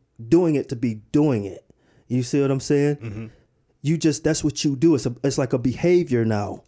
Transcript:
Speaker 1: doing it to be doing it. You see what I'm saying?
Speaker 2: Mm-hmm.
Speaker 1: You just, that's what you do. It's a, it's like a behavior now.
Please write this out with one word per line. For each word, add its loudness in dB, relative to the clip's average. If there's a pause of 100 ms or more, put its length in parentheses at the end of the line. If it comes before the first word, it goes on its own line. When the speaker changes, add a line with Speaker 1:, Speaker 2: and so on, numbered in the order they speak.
(300)
Speaker 1:
doing 4
it -2
to -6
be -2 (160)
doing 2
it. -12 (420)
You -2
see -2
what 2
I'm 0
saying? 2
Speaker 2:
Mm-hmm. -10 (560)
Speaker 1:
You 0
just, 0
that's 0
what -2
you 0
do. 4
It's -2
a, -6
it's 0
like -2
a 0
behavior 0
now. -4